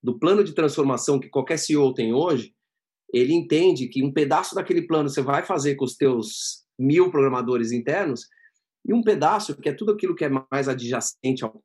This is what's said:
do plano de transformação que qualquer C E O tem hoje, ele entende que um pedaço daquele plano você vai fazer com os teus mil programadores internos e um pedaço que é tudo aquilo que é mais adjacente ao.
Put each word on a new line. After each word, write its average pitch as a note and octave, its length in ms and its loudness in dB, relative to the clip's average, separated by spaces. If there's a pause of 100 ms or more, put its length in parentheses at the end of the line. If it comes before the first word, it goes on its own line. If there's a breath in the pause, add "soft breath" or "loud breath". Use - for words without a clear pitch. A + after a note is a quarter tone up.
do A#2+ 160 -4
plano G3 240 4
de D#3 100 -2
transformação C#3 640 0
que - 100 -12
qualquer C#3+ 280 -2
C D#3 160 -2
E D3 40 4
O C3+ 160 4
tem A2+ 180 -2
hoje, C#3 420 0 (600)
ele B2+ 200 2
entende D#3 540 2
que C3+ 160 -2
um C#3 80 0
pedaço D3+ 440 0
daquele F3 320 0
plano D3+ 220 0
você C#3 120 -4
vai C#3 240 0
fazer C#3+ 300 -2
com C3+ 80 -4
os B2+ 120 -6
teus A#2+ 680 -2 (140)
mil D#3+ 320 4
programadores B2 600 0
internos C#3 540 -4 (600 soft breath)
e G3 80 0
um A#3 100 2
pedaço G3 540 0
que - 120 -4
é C#3+ 40 -4
tudo G3+ 180 -2
aquilo F#3 240 -2
que E3+ 100 -4
é C#3+ 40 -2
mais C3+ 380 -2
adjacente B2+ 760 -4
ao. A2 220 -10